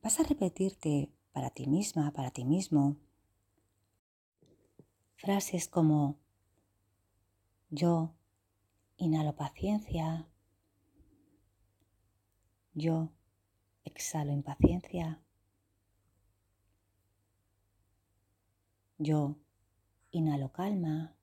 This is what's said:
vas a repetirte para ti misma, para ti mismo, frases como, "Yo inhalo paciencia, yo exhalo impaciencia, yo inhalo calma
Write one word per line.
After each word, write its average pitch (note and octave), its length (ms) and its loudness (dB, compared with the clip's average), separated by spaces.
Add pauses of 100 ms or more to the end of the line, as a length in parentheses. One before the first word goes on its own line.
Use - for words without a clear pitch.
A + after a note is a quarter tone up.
vas A3 180 0
a - 20 6
repetirte F3+ 880 0 (200)
para C3 180 -4
ti C3 160 -8
misma, D3+ 460 0
para B2+ 180 -4
ti B2+ 140 -8
mismo, C#3+ 520 2 (2250)
frases F#3+ 520 -2
como, D3+ 500 4 (1500)
"Yo E3 460 0 (840)
inhalo D#3 400 2
paciencia, E3 920 -4 (2500)
yo D#3+ 380 0 (720)
exhalo - 480 -6
impaciencia, D#3+ 880 0 (3750)
yo D3 380 0 (720)
inhalo D3 420 -2
calma E3+ 720 -4